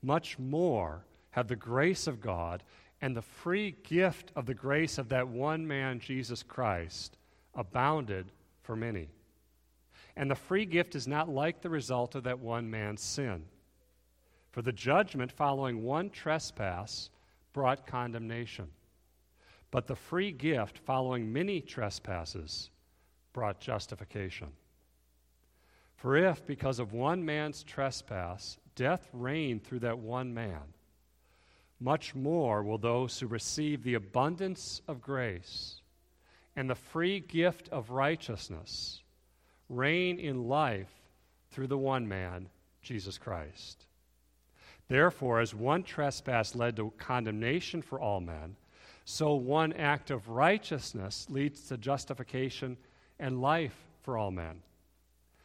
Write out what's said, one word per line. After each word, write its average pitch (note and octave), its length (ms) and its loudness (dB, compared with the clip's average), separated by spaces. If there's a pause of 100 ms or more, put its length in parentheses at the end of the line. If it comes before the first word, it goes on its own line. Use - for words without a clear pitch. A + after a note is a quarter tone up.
much D3+ 360 0
more B2+ 680 0 (240)
have B2 180 0
the B2 80 -2
grace C3+ 500 2
of B2 140 -2
God F2 420 -2 (380)
and C3 160 -2
the A2+ 60 -4
free G3 480 -2 (120)
gift F3 540 4
of C#3 80 -2
the B2 80 -4
grace C#3+ 460 2
of B2+ 100 -2
that B2+ 180 4
one D3 400 0
man, C3+ 340 -2
Jesus A#2+ 420 -4
Christ, F2+ 760 -2 (380)
abounded B2 760 0 (300)
for A#2 160 -6
many. A2 320 -4 (1080)
And C#3 120 -2
the C#3 60 4
free F#3 320 0
gift F3 300 2
is A#2+ 100 -2
not D3+ 220 2
like D#3 320 0
the F3+ 100 -4
result B2+ 460 0
of B2+ 80 -6
that B2+ 160 -2
one A#2 280 -2
man's G#2 340 -4
sin. G2+ 420 -4 (1080)
For B2 120 -6
the A#2 100 0
judgment C3 580 4
following C3+ 540 0
one D#3 260 0
trespass G#2 1000 -4 (440)
brought C#3 340 2
condemnation, A#2 840 -6 (1000)
but C3 160 0
the C3 80 -4
free F#3 380 -2
gift C3 440 0
following B2+ 560 0
many F3+ 280 0
trespasses F2+ 1080 -6 (640)
brought G#2 280 -2
justification. G2 960 -4 (1400)
For C3 220 2
if, F3 280 6
because C3+ 360 -2
of G#2+ 120 -2
one D3+ 320 2
man's D3+ 380 -2
trespass, G2 960 -6 (160)
death D3+ 380 0
reigned B2+ 500 -2
through B2+ 180 -6
that A#2 200 -2
one B2 340 -4
man, F2 400 -6 (1040)
much C3+ 380 0
more C3+ 480 2
will G#2+ 140 0
those A#2+ 420 2
who B2 80 -4
receive C#3 560 -2
the B2 100 2
abundance D3+ 920 0
of C3+ 120 -6
grace B2 800 -4 (760)
and C3 120 -2
the B2+ 60 2
free F3 460 0
gift E3 480 2
of A#2+ 220 -4
righteousness C3 1120 -2 (680)
reign E3+ 480 2
in C3 300 -4
life B2 640 0 (400)
through C3+ 160 -4
the C3+ 100 0
one C3 320 2
man, F#2 400 -4 (320)
Jesus G2 380 -6
Christ. - 680 -10 (1040)
Therefore, C3 520 6
as A2+ 140 2
one B2+ 280 2
trespass C3 720 0
led A#2+ 220 2
to A2 200 -2
condemnation B2 840 -2
for C3+ 180 -6
all G#2 180 2
men, E2 380 -6 (480)
so D3+ 300 2
one D3 400 4
act D3 360 2
of A2+ 200 -4
righteousness C3 1000 2
leads C#3+ 400 -2
to C3 80 -4
justification C3 1040 -2 (400)
and B2+ 240 -2
life D3 420 2 (160)
for B2+ 160 -2
all G#2+ 140 2
men. E2 320 -6 (840)